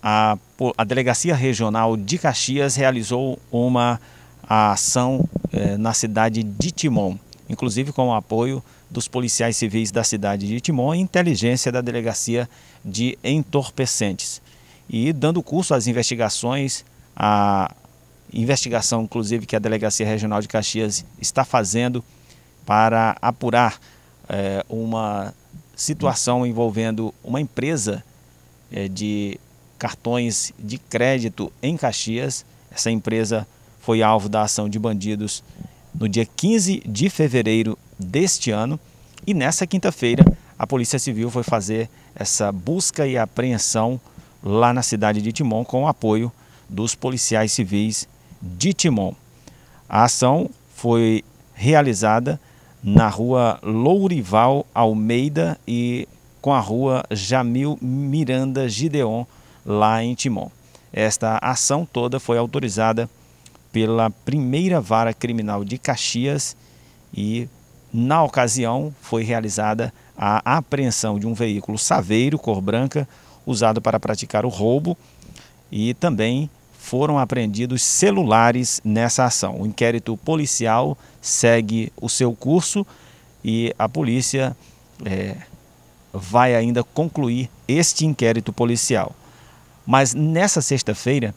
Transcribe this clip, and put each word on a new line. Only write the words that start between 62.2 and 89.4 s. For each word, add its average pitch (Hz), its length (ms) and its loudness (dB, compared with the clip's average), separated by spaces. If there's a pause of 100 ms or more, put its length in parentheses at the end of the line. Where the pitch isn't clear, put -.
autorizada 117 720 0 (600)
pela 113 380 2
Primeira 147 720 0
Vara 113 320 2
Criminal 107 500 -4
de 104 140 -6
Caxias 135 800 -4 (580)
e, 110 320 -4 (460)
na 135 300 2
ocasião, 127 800 0
foi 113 220 -2
realizada 110 680 -2 (240)
a 107 400 2
apreensão 123 640 -2
de 104 80 -4
um 117 80 -2
veículo 107 420 -4
Saveiro, 123 640 0
cor 98 240 -2
branca, 131 440 -2 (380)
usado 110 380 0
para 113 180 0
praticar 107 460 -2
o - 20 0
roubo, 123 480 0 (720)
e 110 220 -2
também 123 560 0 (300)
foram 143 400 0
apreendidos 120 640 -2
celulares 123 1000 4
nessa 117 440 2
ação. - 340 -2
O 101 60 -2
inquérito 117 500 0
policial 139 800 0 (240)
segue 113 800 2
o 117 80 -6
seu 120 260 0
curso 175 520 0 (580)
e 113 340 0
a 110 80 0
polícia, 127 680 -2 (480)
é, 98 320 -4 (720)
vai 117 460 2
ainda 117 260 2
concluir 127 680 -2 (180)
este 156 380 2
inquérito 117 480 0
policial. 120 600 0 (720)